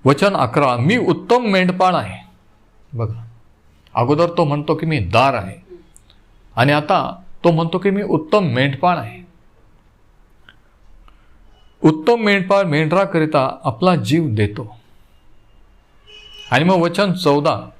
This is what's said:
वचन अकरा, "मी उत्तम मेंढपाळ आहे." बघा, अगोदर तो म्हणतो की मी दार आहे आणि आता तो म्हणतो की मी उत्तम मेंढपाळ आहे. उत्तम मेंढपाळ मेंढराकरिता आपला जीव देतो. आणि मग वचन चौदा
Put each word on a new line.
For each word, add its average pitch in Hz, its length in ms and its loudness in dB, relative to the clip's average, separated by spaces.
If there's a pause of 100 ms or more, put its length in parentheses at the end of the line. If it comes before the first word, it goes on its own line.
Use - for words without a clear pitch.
वचन 175 320 2
अकरा, 127 400 0
"मी 156 200 0
उत्तम 240 460 0
मेंढपाळ 185 520 0
आहे." 101 360 -6 (600)
बघा, 113 320 -6 (680)
अगोदर 151 420 2
तो 175 80 2
म्हणतो 147 300 -2
की 160 120 -4
मी 156 120 -2
दार 117 360 2
आहे 92 420 -10 (800)
आणि 135 160 2
आता 151 500 -2 (220)
तो 175 60 6
म्हणतो 165 280 -2
की 196 120 0
मी 202 120 -2
उत्तम 196 420 0
मेंढपाळ 139 520 0
आहे. 95 260 -12 (2500)
उत्तम 156 360 4
मेंढपाळ 196 420 2
मेंढराकरिता 156 1000 0
आपला 170 320 0
जीव 143 320 0
देतो. 104 500 -4 (1700)
आणि 131 140 2
मग 185 120 4
वचन 175 360 0
चौदा 143 480 0 (200)